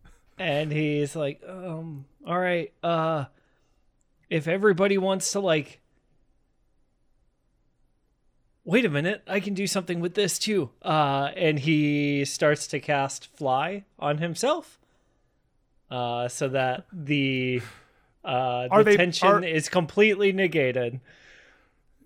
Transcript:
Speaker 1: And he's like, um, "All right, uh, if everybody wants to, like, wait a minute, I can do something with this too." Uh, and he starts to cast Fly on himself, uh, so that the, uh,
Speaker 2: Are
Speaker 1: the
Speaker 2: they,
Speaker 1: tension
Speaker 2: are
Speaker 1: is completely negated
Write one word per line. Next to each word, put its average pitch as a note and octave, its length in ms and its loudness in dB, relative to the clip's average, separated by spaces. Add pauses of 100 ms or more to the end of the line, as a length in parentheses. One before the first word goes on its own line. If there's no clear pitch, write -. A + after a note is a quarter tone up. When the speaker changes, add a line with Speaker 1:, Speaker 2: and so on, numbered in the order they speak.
(380)
Speaker 1:
And D#3 340 -2
he's D3 420 -2
like, D3 320 -6
um, E3 600 -12 (200)
"All F3 120 -2
right, F3 340 -2 (100)
uh, D#3+ 440 0 (1040)
if D#3+ 180 -2
everybody G3 500 4
wants F#3+ 340 0
to, G3+ 80 -2
like, D#3+ 400 0 (2750)
wait A#3+ 200 2
a G#3 40 2
minute, E3 380 -2
I G3 140 -2
can G3+ 140 -6
do G3 120 -4
something F3 340 -4
with F3 140 -4
this G3+ 240 -2
too." F#3+ 320 -2 (120)
Uh, C#3+ 540 0
and D#3 240 0
he D3 640 2
starts D3 440 0
to C#3+ 120 -6
cast C#3 460 -2 (100)
Fly D#3 480 -2 (140)
on D3+ 200 -2
himself, A3+ 600 -4 (1120)
uh, A#2+ 380 -4
so C3+ 200 -4
that C3 440 -2
the, C3+ 680 0 (600)
uh, B2+ 460 -2
Speaker 2:
Are G#3+ 120 8
Speaker 1:
the G#3 100 6
Speaker 2:
they, G3+ 40 6
Speaker 1:
tension F3+ 320 2
Speaker 2:
are G3 160 4
Speaker 1:
is D#3+ 240 0
completely G3 640 2
negated C3 680 0 (1040)